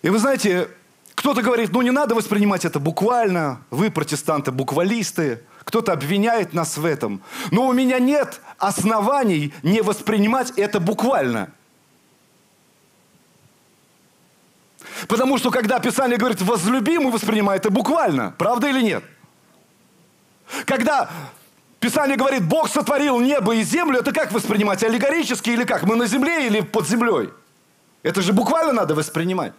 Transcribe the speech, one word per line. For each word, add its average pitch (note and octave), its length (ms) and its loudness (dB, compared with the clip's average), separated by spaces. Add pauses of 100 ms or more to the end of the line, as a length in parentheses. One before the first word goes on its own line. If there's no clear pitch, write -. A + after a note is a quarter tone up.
И D#3+ 80 0
вы G3+ 80 4
знаете, G#3+ 520 2 (440)
кто-то C4 280 0
говорит: A#3 300 2
«Ну, A#3 100 2
не B3 100 2
надо C4 240 2
воспринимать G3+ 500 2
это D3+ 140 -2
буквально, F3 920 0
вы, F#3 220 0
протестанты, D3 600 -2
буквалисты». D3+ 920 -2 (220)
Кто-то A3+ 280 0
обвиняет G3 600 0
нас D#3+ 240 -4
в D3+ 80 -4
этом. A2 360 -2 (300)
Но B3 160 2
у B3+ 60 2
меня B3+ 260 2
нет C4+ 420 0 (160)
оснований G3+ 1040 0
не F#3+ 220 2
воспринимать G#3+ 680 0
это G#3 280 -2
буквально. E3 720 0 (3500)
Потому C4 300 2
что, B3 140 0
когда A#3+ 280 0
Писание B3 380 0
говорит A3+ 240 0
«возлюби», A3+ 560 0
мы C4+ 140 2
воспринимаем G3+ 480 0
это G#3+ 100 0
буквально. G3+ 680 0
Правда A#3 280 0
или C4 140 0
нет? F3+ 220 0 (1600)
Когда C4 460 0 (680)
Писание C4+ 380 0
говорит C4 300 2
«Бог D4+ 200 2
сотворил C#4+ 520 2
небо B3 340 2
и A3+ 80 2
землю», B3+ 380 0
это C4+ 120 0
как D#4 200 -2
воспринимать? G3+ 520 0
Аллегорически A#3+ 680 0
или A#3 140 0
как? C#3+ 180 -2
Мы G#3+ 120 2
на A#3+ 120 0
земле C4+ 400 0
или G#3+ 140 0
под E3+ 260 -2
землей? G3 420 0 (720)
Это F3 220 -2
же F3 100 0
буквально C#4+ 400 2
надо E3+ 220 0
воспринимать. D#3+ 640 -4